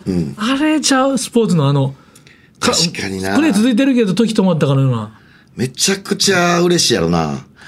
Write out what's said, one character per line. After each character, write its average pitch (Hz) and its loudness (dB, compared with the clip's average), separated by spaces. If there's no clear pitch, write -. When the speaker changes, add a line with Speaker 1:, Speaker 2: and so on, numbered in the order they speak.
Speaker 1:
う 101 -2
ん。 82 -2
Speaker 2:
あ 226 -2
れ 311 0
ち 269 0
ゃ 262 2
う？ 269 0
ス - -6
ポ 233 2
ー 202 0
ツ 175 2
の 139 2
あ 139 2
の、 135 0
か-、 - -2
Speaker 1:
確 - -4
か 98 -6
に 95 -6
な。 95 -2
Speaker 2:
プ 262 2
レ 320 2
ー 240 0
続 214 2
い 247 0
て 269 2
る 269 2
け 233 2
ど、 185 -2
時 226 0
止 220 0
ま 185 2
っ 156 0
た 151 2
か 139 2
の 135 2
よ 135 2
う 127 2
な。 107 -6
Speaker 1:
め 131 -4
ち - -2
ゃ 196 -2
く 196 -4
ち - 0
ゃ 175 2
嬉 175 2
し - 0
い - 2
や 95 0
ろ 82 0
な。 80 -2